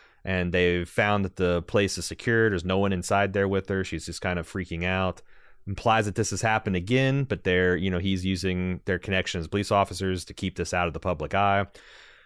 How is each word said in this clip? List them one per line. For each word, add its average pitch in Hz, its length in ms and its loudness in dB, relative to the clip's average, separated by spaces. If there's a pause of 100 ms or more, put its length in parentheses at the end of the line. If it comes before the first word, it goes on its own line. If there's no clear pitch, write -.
(240)
and 90 280 -2
they've 87 360 2
found 104 360 2
that 92 120 -6
the 87 260 2
place 101 360 0
is 87 60 -6
secure. 113 460 2
There's 90 140 -2
no 92 140 0
one 98 140 2
inside 98 400 0
there 98 160 2
with 95 200 0
her. 95 160 0
She's 80 220 -8
just 82 140 -10
kind 90 200 -2
of 80 100 -10
freaking 87 340 -6
out. 92 380 0 (460)
Implies 110 380 2
that 101 100 -4
this 113 140 0
has 98 120 -4
happened 110 340 2
again, 135 480 2
but 101 200 -6
they're, 90 320 4
you 92 140 0
know, 90 80 0
he's 92 260 0
using 90 640 -2
their 92 120 0
connection 92 420 -2
as 80 80 -6
police 101 220 -2
officers 95 540 0
to - 100 -16
keep 95 220 -4
this 90 180 -4
out 87 140 0
of 78 60 -6
the 80 60 -8
public 76 340 -4
eye. 98 320 2 (600)